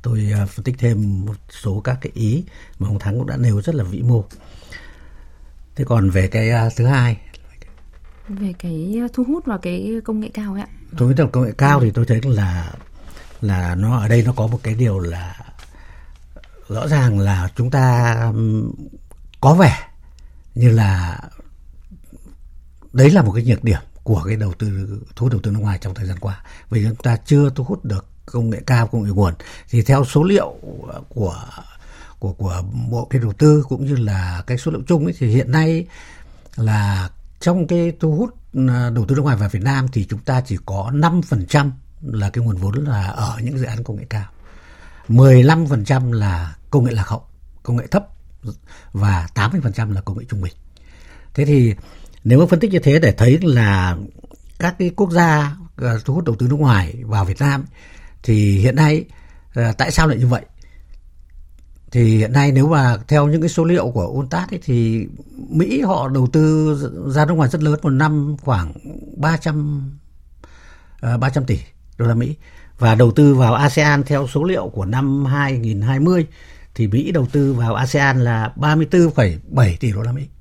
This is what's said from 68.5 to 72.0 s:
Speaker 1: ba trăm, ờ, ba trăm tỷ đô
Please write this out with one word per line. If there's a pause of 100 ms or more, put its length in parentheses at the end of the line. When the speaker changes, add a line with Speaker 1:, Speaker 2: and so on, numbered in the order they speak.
Speaker 1:
ba
trăm, (1160)
ờ,
ba
trăm
tỷ (380)
đô